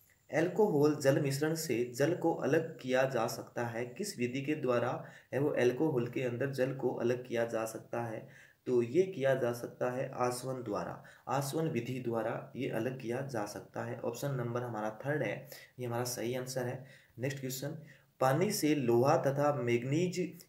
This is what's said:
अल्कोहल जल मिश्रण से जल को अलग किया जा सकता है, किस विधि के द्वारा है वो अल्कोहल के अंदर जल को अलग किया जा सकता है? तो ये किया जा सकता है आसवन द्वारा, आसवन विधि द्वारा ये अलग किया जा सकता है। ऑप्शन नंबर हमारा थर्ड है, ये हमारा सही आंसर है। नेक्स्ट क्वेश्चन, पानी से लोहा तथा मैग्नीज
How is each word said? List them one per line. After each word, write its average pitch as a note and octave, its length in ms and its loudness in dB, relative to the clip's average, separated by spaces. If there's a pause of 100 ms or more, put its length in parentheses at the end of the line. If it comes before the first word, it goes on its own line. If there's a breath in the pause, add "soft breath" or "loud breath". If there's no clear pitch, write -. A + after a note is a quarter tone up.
(360 soft breath)
अल्कोहल D#3+ 640 6
जल C3+ 240 6
मिश्रण C#3+ 340 2
से B2 400 0
जल D3+ 200 2
को E3 200 2
अलग D#3+ 460 0
किया B2+ 240 2
जा B2 220 0
सकता - 400 -6
है, A#2 200 -4
किस - 320 -8
विधि B2 240 0
के D3 120 -2
द्वारा B2+ 500 0 (300 loud breath)
है C3 60 0
वो D3 80 2
अल्कोहल B2 580 2
के C3+ 160 -4
अंदर B2 280 -2
जल C3+ 240 0
को C3 200 -2
अलग A#2+ 340 0
किया A#2 160 0
जा A2+ 200 -2
सकता A#2 380 -6
है? A2 260 -8 (380 loud breath)
तो B2 160 4
ये B2+ 200 2
किया C3+ 320 0
जा A#2+ 180 0
सकता - 380 -4
है C3+ 240 -4
आसवन B2 480 -2
द्वारा, F#2 420 -6 (240 loud breath)
आसवन C#3 400 0
विधि B2 320 -2
द्वारा A#2 560 -4
ये B2+ 120 -4
अलग A2+ 320 -4
किया A2+ 200 -4
जा A#2 260 -4
सकता - 380 -8
है। A#2 160 -8
ऑप्शन C#3 300 -4
नंबर B2 320 -2
हमारा A2 440 -4
थर्ड D3 160 0
है, - 260 -6 (320 loud breath)
ये B2 60 -4
हमारा A#2+ 180 -2
सही A#2+ 300 -4
आंसर B2+ 320 -4
है। - 200 -8 (320 loud breath)
नेक्स्ट C3+ 220 -4
क्वेश्चन, C3 280 -6 (520 loud breath)
पानी D#3 320 4
से D3+ 220 2
लोहा B2+ 420 6
तथा C#3 380 2
मैग्नीज C3+ 960 0